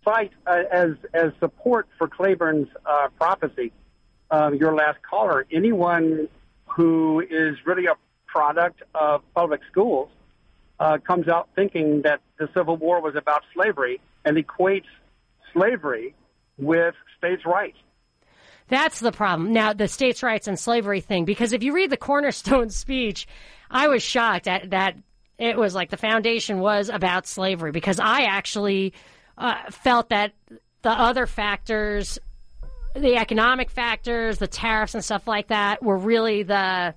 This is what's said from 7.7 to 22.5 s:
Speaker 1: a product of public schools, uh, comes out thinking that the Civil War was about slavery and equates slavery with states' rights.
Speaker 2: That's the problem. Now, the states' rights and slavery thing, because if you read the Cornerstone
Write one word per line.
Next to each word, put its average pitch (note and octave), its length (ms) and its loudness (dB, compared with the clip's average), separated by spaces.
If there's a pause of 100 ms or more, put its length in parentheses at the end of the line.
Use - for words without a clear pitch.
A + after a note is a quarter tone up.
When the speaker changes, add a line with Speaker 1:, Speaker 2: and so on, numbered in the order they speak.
Speaker 1:
a D#3 80 2 (320)
product E3 560 0 (100)
of D3+ 280 0 (120)
public E3 260 0 (100)
schools, F#3 400 0 (680)
uh, D#3 200 2
comes F3 280 0
out E3+ 280 0
thinking D#3 480 0
that D3 180 0 (160)
the D#3 180 -6
Civil E3 220 0
War E3 240 0
was D3+ 140 -4
about D3 260 0 (120)
slavery D3 460 -2 (240)
and D3+ 140 2
equates F#3 480 0 (680)
slavery D3 600 -2 (460)
with E3 340 2 (240)
states' F3 260 -4
rights. F3 360 -2 (880)
Speaker 2:
That's D4 320 0
the A3+ 120 0
problem. F#3 400 -2
Now, A3 220 2
the G#3 140 -2
states' B3 340 -2
rights A3 260 -2
and F#3+ 120 -4
slavery G3+ 420 0
thing, F3+ 240 -2
because G#3+ 280 0
if A3 100 -2
you C#4+ 100 0
read F#4 160 2
the C4 80 -2
Cornerstone C4 720 0